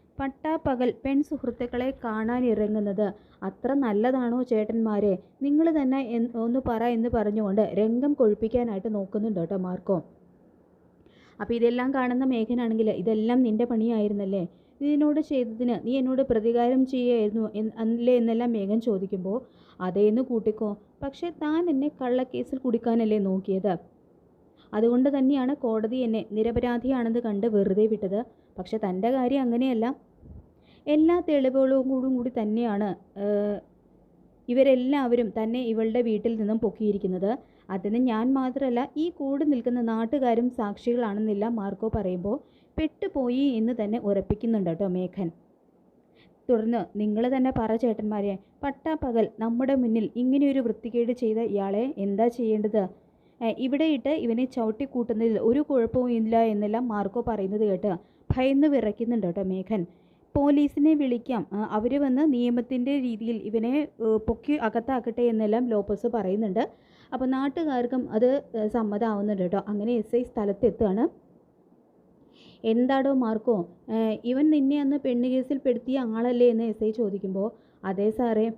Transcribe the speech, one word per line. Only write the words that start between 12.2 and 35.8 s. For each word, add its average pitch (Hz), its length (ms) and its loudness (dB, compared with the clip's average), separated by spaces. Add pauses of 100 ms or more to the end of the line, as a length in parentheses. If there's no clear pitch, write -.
മേഘനാണെങ്കിൽ 226 640 0
"ഇതെല്ലാം 220 520 2
നിൻ്റെ 226 220 2
പണിയായിരുന്നല്ലേ? 208 800 0 (380)
ഇതിനോട് 294 400 2
ചെയ്തതിന് 240 600 -2
നീ 233 160 -2
എന്നോട് 262 240 2
പ്രതികാരം 240 640 2
ചെയ്യായിരുന്നു 226 680 0
എൻ-, 214 220 -4
അല്ലേ?" 233 400 2
എന്നെല്ലാം 233 360 2
മേഘൻ 208 280 0
ചോദിക്കുമ്പോൾ 196 580 -2 (420)
"അതേന്ന് 208 420 2
കൂട്ടിക്കോ, 220 480 -2 (280)
പക്ഷേ 277 320 -8
താൻ 320 400 -2
എന്നെ 277 180 0
കള്ളക്കേസിൽ 254 680 -4
കുടുക്കാനല്ലേ 226 600 0
നോക്കിയത്? 190 540 0 (1000)
അതുകൊണ്ട് 240 360 4
തന്നെയാണ് 269 480 2
കോടതി 220 400 -2
എന്നെ 226 360 -2
നിരപരാധിയാണെന്ന് 240 880 0
കണ്ട് 214 260 -2
വെറുതെ 202 400 2
വിട്ടത്. 208 340 -2 (340)
പക്ഷെ 180 240 -8
തൻ്റെ 196 320 -2
കാര്യം 262 320 0
അങ്ങനെയല്ല. 240 440 0 (1000)
എല്ലാ 311 340 4
തെളിവുകളോടും 269 920 2
കൂടി 247 160 -2
തന്നെയാണ്, 214 580 -2 (300)
ഏഹ്, 208 380 0 (920)
ഇവരെല്ലാവരും 254 800 2
തന്നെ 220 340 -4
ഇവളുടെ 226 400 0